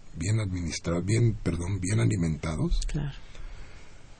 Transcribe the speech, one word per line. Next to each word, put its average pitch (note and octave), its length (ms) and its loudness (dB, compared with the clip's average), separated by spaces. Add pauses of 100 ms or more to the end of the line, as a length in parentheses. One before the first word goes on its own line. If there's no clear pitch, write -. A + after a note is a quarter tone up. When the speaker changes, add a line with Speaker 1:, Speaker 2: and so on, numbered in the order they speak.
(160)
Speaker 1:
bien G2+ 240 2
administrados, F2 640 -2
bien, A2 400 4
perdón, F2 380 0
bien G2+ 180 2
alimentados. E2 880 2
Speaker 2:
Claro. D3 240 -2 (1080)